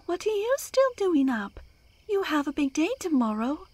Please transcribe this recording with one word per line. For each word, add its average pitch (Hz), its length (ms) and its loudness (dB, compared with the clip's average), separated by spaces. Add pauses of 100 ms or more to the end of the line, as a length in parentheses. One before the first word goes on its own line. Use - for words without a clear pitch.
what 349 200 -6
are - 40 0
you 440 280 0
still 539 400 2
doing 330 320 2
up? 214 300 -4 (480)
You 392 160 0
have 302 240 0
a 294 60 -6
big 277 200 0
day 311 160 0 (100)
tomorrow. 262 760 -2